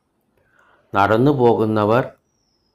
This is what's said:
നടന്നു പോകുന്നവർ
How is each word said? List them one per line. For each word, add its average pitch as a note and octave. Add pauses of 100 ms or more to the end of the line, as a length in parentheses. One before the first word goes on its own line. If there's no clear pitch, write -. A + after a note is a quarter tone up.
(960)
നടന്നു A2
പോകുന്നവർ A2 (640)